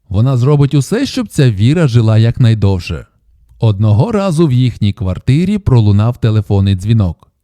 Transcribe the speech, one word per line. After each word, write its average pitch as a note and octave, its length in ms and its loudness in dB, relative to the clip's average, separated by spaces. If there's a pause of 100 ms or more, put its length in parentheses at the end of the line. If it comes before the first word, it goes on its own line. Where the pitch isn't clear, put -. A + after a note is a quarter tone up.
Вона B2 280 0
зробить C#3+ 360 0
усе, F#3 320 -2
щоб B3 220 -6
ця B2+ 240 0
віра C3+ 360 0
жила A2 300 2
якнайдовше. G2+ 880 0 (540)
Одного G#2+ 520 0
разу F#3+ 360 0
в C3+ 40 -2
їхній B2 420 0
квартирі C#3+ 640 -2
пролунав A2+ 600 2
телефонний G2+ 580 0
дзвінок, G2 560 -2 (120)